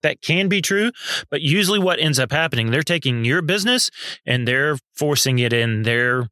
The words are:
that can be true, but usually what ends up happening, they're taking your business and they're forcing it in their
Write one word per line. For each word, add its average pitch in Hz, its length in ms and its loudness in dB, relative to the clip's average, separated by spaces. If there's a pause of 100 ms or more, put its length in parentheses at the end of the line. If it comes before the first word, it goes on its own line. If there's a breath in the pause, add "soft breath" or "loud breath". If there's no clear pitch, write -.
that 151 180 -2
can 185 260 0
be 190 140 2
true, 208 300 0 (400 loud breath)
but 147 100 -2
usually 185 380 2
what 180 200 0
ends 151 200 0
up 120 120 0
happening, 131 380 0
they're 139 140 2
taking 135 420 -2
your 147 160 2
business 202 480 0 (360 loud breath)
and 123 220 0
they're 139 300 0 (180)
forcing 139 440 0
it 120 120 2
in 117 320 0
their 120 480 0